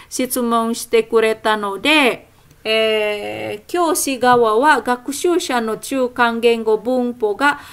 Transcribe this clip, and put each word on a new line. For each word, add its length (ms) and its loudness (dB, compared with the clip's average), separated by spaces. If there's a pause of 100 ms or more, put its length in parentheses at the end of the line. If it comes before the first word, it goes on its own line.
質 320 -4
問 340 0
し 120 -8
て 160 2
く 180 2
れ 160 0
た 220 -2
の 220 -6
で、 500 0 (340)
え 1000 -2
ー、 80 -20
教 240 0
師 240 -2
側 380 4
は 240 4
学 320 -4
習 260 0
者 220 -2
の 160 -4
中 320 -2
間 320 0
言 240 2
語 140 2
文 340 -2
法 240 -2
が 240 0 (120)